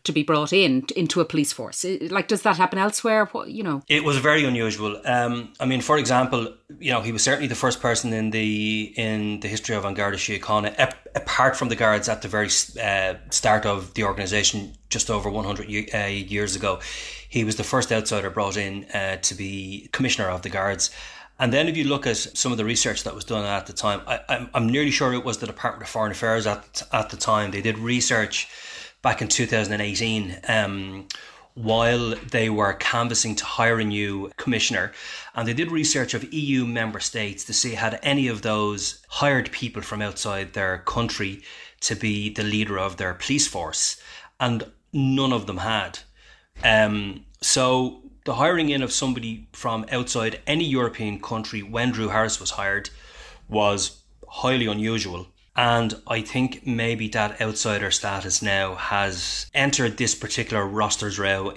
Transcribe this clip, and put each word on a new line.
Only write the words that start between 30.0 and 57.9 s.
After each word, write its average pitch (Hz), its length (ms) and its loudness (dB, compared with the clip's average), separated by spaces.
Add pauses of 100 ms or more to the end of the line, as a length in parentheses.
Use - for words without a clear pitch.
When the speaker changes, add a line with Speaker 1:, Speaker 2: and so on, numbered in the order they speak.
Speaker 2:
um, 98 640 0 (460)
while 117 600 2 (160)
they 113 200 2
were 104 240 2
canvassing 117 600 0
to - 100 -4
hire 117 360 4
a 110 40 0
new 101 520 -2
commissioner. 107 560 0 (420)
And 117 140 -2
they 120 60 -2
did 165 180 -2
research 147 420 0
of 113 80 -4 (100)
E 156 60 -4
U 135 300 0
member 113 320 -2
states 104 460 -4
to 110 60 -10
see 120 200 0
had 110 320 -2
any 139 240 2
of 107 140 -4
those 104 640 -2
hired 139 420 2
people 110 320 -6
from 104 200 -6
outside 98 500 -4
their 92 260 0
country 104 640 -2 (380)
to - 160 -2
be 104 340 0
the 107 140 -4
leader 104 340 0
of 95 180 -2
their 90 180 -2
police 139 340 0
force. - 520 -4 (380)
And 120 320 0 (220)
none 135 400 4
of 104 160 0
them 95 100 -4
had. 98 400 -2 (640)
Um, 107 640 2 (180)
so 127 600 2 (220)
the 123 100 -2
hiring 156 360 2
in 139 120 0
of 120 80 -2
somebody 117 640 -4
from 113 400 -4
outside 120 540 -2
any 160 180 2
European 117 560 -2
country 107 420 -6
when 117 280 -2
Drew 110 180 -2
Harris 107 320 0
was - 120 -4
hired 98 360 -2 (600)
was 104 540 2 (240)
highly 127 380 0
unusual. 104 600 -2 (300)
And 117 500 4
I 113 160 -2
think 127 440 -2
maybe 117 420 0
that 104 340 0
outsider 107 480 0